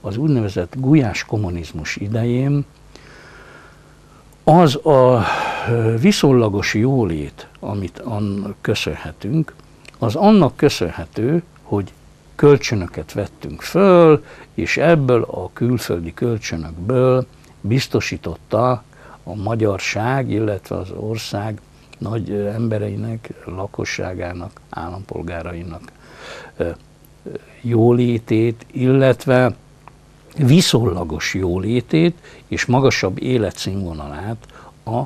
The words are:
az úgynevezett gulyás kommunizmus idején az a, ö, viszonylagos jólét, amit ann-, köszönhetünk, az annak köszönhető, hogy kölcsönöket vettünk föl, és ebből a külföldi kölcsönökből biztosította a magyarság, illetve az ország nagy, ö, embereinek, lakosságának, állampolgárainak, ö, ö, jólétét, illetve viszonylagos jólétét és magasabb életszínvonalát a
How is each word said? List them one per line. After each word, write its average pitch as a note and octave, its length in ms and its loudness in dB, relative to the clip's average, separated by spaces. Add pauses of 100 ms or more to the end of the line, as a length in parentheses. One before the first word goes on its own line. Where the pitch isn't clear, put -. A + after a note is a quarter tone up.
az G2+ 160 -8
úgynevezett A#2+ 640 -2
gulyás C3 440 2
kommunizmus F2 720 -6
idején A#2+ 680 0 (1800)
az D3+ 420 6
a, B2+ 380 6 (460)
ö, A2+ 280 0
viszonylagos A#2+ 760 4
jólét, G#2 720 -2 (140)
amit G2 380 -8
ann-, G#2 640 -6
köszönhetünk, G#2 920 -4 (440)
az A2 160 -2
annak G3 420 6
köszönhető, A2+ 840 -2 (200)
hogy G2+ 300 -4 (420)
kölcsönöket G#2 760 2
vettünk D#2 500 -10
föl, E3+ 640 6 (300)
és - 220 -2
ebből C3+ 460 4
a - 300 -8
külföldi G#2 640 -2
kölcsönökből A#2 1120 -2 (340)
biztosította A2+ 1200 -2 (400)
a - 120 -14
magyarság, A2 960 -2
illetve G#2 460 -4
az F#2+ 140 -10
ország G#2 720 -8 (380)
nagy, G#2+ 320 -6
ö, G2+ 180 -4
embereinek, G#2+ 840 -6 (140)
lakosságának, F2+ 1160 -10 (100)
állampolgárainak, E2+ 1120 -12 (720)
ö, E2+ 80 -4
ö, - 640 -14 (320)
jólétét, A#2 1120 2
illetve B2+ 840 2 (840)
viszonylagos A2 1000 2
jólétét A2 840 0 (280)
és - 180 -4
magasabb B2 580 0
életszínvonalát F#2+ 1200 -6 (380)
a A2+ 220 -4